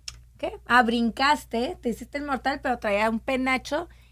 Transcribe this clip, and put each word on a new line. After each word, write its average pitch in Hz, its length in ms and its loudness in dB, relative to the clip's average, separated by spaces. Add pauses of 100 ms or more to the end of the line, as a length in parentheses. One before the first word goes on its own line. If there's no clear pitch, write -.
(380)
¿qué? - 300 -8
Ah, 240 160 6
brincaste, 240 960 0
te 240 80 -2
hiciste 240 300 -6
el 294 60 -6
mortal, 277 360 -2
pero 247 160 0
traía 214 320 2
un 226 100 0
penacho 262 680 -2 (220)